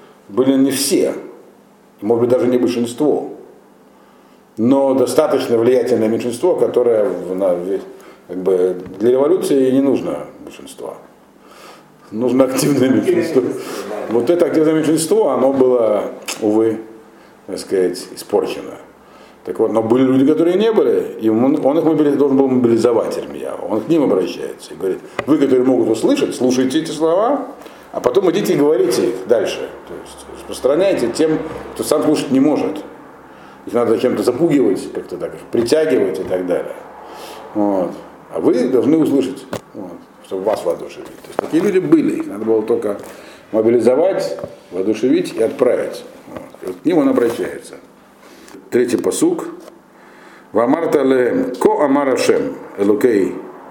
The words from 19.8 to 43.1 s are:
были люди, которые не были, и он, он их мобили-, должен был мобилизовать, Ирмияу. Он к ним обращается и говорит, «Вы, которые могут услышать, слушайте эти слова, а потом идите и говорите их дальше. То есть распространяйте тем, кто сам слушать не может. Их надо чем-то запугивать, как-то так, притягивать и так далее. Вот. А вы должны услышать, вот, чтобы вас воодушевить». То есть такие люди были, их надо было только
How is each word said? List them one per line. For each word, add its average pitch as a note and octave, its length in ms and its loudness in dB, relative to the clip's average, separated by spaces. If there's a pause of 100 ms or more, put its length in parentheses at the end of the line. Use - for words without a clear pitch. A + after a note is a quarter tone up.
были A#2+ 200 4
люди, C3 220 4
которые E3 320 2
не A3 140 2
были, A#2+ 500 0
и A2 80 2
он, B2+ 340 2
он C#3 140 2
их D#3 60 0
мобили-, D3 320 2
должен C3+ 200 2
был C3+ 120 4
мобилизовать, A#2 720 2
Ирмияу. - 500 -10
Он G#2+ 120 -2
к - 60 -10
ним D#3 160 2
обращается - 680 -2
и - 20 -16
говорит, F2+ 240 -4 (280)
«Вы, D3+ 100 4
которые C3 260 4
могут B2 260 2
услышать, F#3 460 0
слушайте B2+ 440 0
эти D#3+ 100 -6
слова, F#3 560 0 (460)
а - 80 -6
потом F#3 320 2
идите F#3 220 0
и - 20 2
говорите D3 540 2
их - 180 -8
дальше. - 420 0 (180)
То - 60 -16
есть - 320 -18 (100)
распространяйте C#3 720 0
тем, D#3 280 0 (380)
кто D3 80 -4
сам D3 200 0
слушать D3 280 0
не C3 80 4
может. - 440 0 (840)
Их - 60 -12
надо A2+ 260 2
чем-то A#2+ 240 0
запугивать, C3 720 2
как-то - 240 -10
так, E2+ 180 -8 (160)
притягивать A#2 680 2
и F#2 40 -6
так F#2 240 -4
далее. E2+ 280 -4 (800)
Вот. G2 380 -2 (420)
А E2 60 -6
вы F#3 280 2
должны B2 300 2
услышать, C3 480 0 (300)
вот, F#2+ 160 -14 (340)
чтобы F#2+ 180 -8
вас G#2 220 -2
воодушевить». - 400 -6
То - 220 -20
есть - 100 -18
такие D#3 240 -2
люди F#3+ 160 0
были, D3+ 440 2
их G#2 40 -6
надо G2+ 200 -8
было A2 180 2
только A2 340 -2 (540)